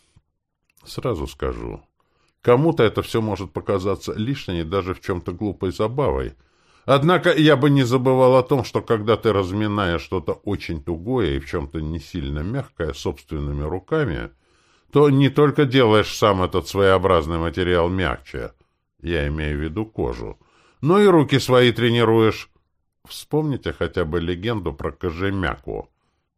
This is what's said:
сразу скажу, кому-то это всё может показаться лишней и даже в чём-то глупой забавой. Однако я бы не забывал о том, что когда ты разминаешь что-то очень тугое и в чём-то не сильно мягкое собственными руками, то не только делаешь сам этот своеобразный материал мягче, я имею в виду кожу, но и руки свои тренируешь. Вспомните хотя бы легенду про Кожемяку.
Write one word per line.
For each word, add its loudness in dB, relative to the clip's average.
сразу -6
скажу, -8
кому-то 2
это 0
всё -4
может -6
показаться -4
лишней -6
и -6
даже -4
в -12
чём-то -8
глупой -6
забавой. -4
Однако 2
я 4
бы 2
не 4
забывал 4
о 4
том, -2
что -4
когда 0
ты 0
разминаешь -2
что-то -6
очень -8
тугое -4
и -4
в -10
чём-то -8
не -6
сильно -8
мягкое -8
собственными -8
руками, -6
то 6
не 4
только 4
делаешь 4
сам 2
этот -2
своеобразный 2
материал 0
мягче, -6
я -2
имею -4
в -6
виду -6
кожу, -8
но 4
и 6
руки 4
свои 4
тренируешь. 2
Вспомните -6
хотя -4
бы -4
легенду -6
про -8
Кожемяку. -6